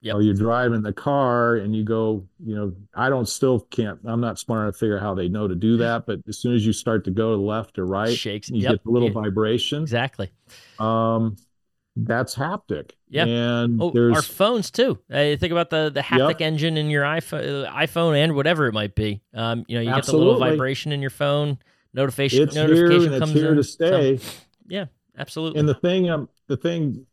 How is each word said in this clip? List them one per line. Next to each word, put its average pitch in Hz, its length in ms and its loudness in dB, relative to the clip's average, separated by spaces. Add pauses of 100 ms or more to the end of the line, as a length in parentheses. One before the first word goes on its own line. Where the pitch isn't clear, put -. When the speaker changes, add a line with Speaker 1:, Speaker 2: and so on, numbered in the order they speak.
Speaker 1:
Yep. 110 140 -6
Speaker 2:
Or 104 60 2
you're 104 140 4
driving 117 480 0
the 104 100 -4
car 120 600 0
and 107 200 -2
you 107 80 0
go, 110 440 -2 (180)
you 107 100 -6
know, 104 200 -6 (180)
I 127 160 -2
don't, 127 180 0
still 127 340 0 (100)
can't, 104 340 -4
I'm 113 160 -2
not 117 160 -4
smart 113 260 -4
enough 104 120 -4
to - 40 -20
figure 104 180 0
out 95 40 -4
how 101 140 -4
they 90 140 -2
know 107 180 -2
to 92 80 -2
do 110 220 2
that, 117 280 0
but 101 220 -6
as 107 100 -10
soon 120 160 -2
as 110 100 2
you 110 100 2
start 110 320 -2
to 95 60 -4
go 110 200 0
to 107 60 2
the 98 60 0
left 107 360 -4
or 92 80 -4
right, 107 280 0
Speaker 1:
Shakes. 104 340 -8
Speaker 2:
you 117 120 -2
Speaker 1:
Yep. 123 100 0
Speaker 2:
get 104 120 -2
the 113 80 -2
little 120 160 4
Speaker 1:
Yeah. 104 80 -2
Speaker 2:
vibration. 110 680 -2
Speaker 1:
Exactly. 120 500 -4 (460)
Speaker 2:
Um, 113 600 0 (580)
that's 117 400 -2
haptic. 139 560 -6 (180)
Speaker 1:
Yeah. 139 160 -2
Speaker 2:
And 117 560 0
Speaker 1:
Oh, 175 80 0
Speaker 2:
there's 120 260 4
Speaker 1:
our 151 60 4
phones 214 480 0
too. 247 300 0 (120)
Uh, 143 100 -2
you 147 160 0
think 175 140 -2
about 170 200 -2
the, 156 200 0
the 139 100 -4
haptic 147 380 2
Speaker 2:
Yep. - 20 -2
Speaker 1:
engine 160 360 0
in 151 140 0
your 147 120 2
iPhone, 143 640 -4
uh, - 80 -10
iPhone 160 420 0
and 151 200 2
whatever 151 320 2
it 107 60 -2
might 107 200 -4
be. 104 280 -2 (120)
Um, 117 340 -4
you 120 80 -6
know, 117 60 -2
you 117 140 -2
get 135 100 0
the 139 100 0
little 175 180 6
Speaker 2:
Absolutely. 156 240 2
Speaker 1:
vibration 135 340 -4
in 143 100 -2
your 135 80 -4
phone, 143 480 -2 (380)
notification, 139 480 2
Speaker 2:
It's 147 120 0
here 151 120 2
Speaker 1:
notification 170 380 6
Speaker 2:
and 147 100 0
it's 131 60 0
Speaker 1:
comes 156 120 0
Speaker 2:
here 156 180 4
Speaker 1:
in. 151 40 6
Speaker 2:
to 143 80 4
Speaker 1:
So, - 80 -6
Speaker 2:
stay. 151 480 2 (480)
Speaker 1:
yeah, 139 180 -8 (320)
absolutely. 156 440 -4
Speaker 2:
And 151 60 4
the 147 60 4
thing, 180 380 0
um, 151 180 -4 (160)
the 139 120 -4
thing 151 540 -4